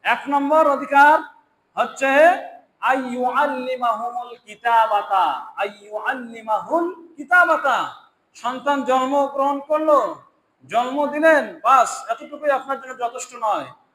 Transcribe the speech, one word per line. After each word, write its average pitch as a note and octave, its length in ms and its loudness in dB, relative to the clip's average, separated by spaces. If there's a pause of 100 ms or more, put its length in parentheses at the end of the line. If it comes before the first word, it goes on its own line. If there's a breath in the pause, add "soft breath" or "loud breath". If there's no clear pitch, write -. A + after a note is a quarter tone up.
এক A3 240 -2
নম্বর C#4+ 340 2 (120)
অধিকার C#4+ 400 4 (640)
হচ্ছে C4 340 -2 (800)
আইয়ুআল্লিমাহুমুল B3 1400 -2 (120)
কিতাবাতা, G#3 800 0 (380)
আইয়ুআল্লিমাহুল A3 1300 -4 (280)
কিতাবাতা। D4 600 2 (600)
সন্তান C4 480 -4
জন্মগ্রহণ C#4 760 0 (100)
করলো, D4+ 300 2 (720)
জন্ম B3 260 -2 (180)
দিলেন, D4+ 300 4 (200)
বাস, A#3+ 260 4 (200)
এতটুকুই D4 480 -6
আপনার C4+ 220 -6
জন্য C4 220 -16
যথেষ্ট A#3+ 300 -8 (140)
নয়। D#3+ 200 -2 (280)